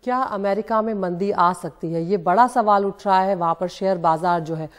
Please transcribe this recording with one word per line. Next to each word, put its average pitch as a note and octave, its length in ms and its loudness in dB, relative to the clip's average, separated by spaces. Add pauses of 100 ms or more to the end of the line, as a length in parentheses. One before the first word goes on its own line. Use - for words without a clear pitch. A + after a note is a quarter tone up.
क्या B3 140 -2
अमेरिका G#3+ 640 -2
में A3 120 -4
मंदी F#3+ 360 -2
आ F3+ 220 2
सकती E3 400 -8
है? E3 120 -2
ये F#3+ 120 -2
बड़ा F#3 300 4
सवाल G#3 380 2
उठ G3 220 -6
रहा F#3+ 140 4
है। G3 140 0
वहां E3+ 200 0
पर F3+ 140 -4
शेयर F#3+ 300 -2
बाजार E3+ 420 0
जो D#3+ 140 -6
है, D#3 140 -6 (100)